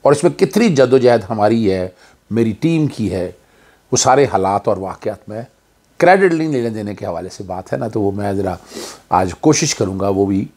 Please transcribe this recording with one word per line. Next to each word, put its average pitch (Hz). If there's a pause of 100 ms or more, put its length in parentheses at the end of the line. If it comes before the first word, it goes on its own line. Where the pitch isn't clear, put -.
और 143
इसमें 147
कितनी 208
जद्दोजहद 123
हमारी 110
है, 92 (360)
मेरी 113
टीम 156
की 107
है, 90 (640)
वो 120
सारे 131
हालात 98
और 98
वाक़यात 95
में 110 (540)
क्रेडिट 185
नहीं 160
लेने 120
देने 107
के 101
हवाले 87
से -
बात 92
है 135
ना, 117
तो 110
वो 98
मैं 101
ज़रा 92 (540)
आज 90
कोशिश 151
करूँगा, 95
वो 98
भी 98